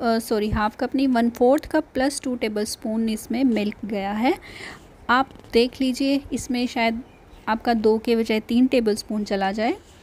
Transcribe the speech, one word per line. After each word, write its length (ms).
अ, 160
sorry, 320
half 260
cup 180
नहीं, 140
वन 220
फोर्थ 360
cup 180
plus 260
two 160
tablespoon 720
इसमें 360
milk 400
गया 280
है। 220
आप 180
देख 280
लीजिए, 400
इसमें 340
शायद 360
आपका 260
दो 240
के 180
बजाय 240
तीन 260
tablespoon 580
चला 280
जाए। 240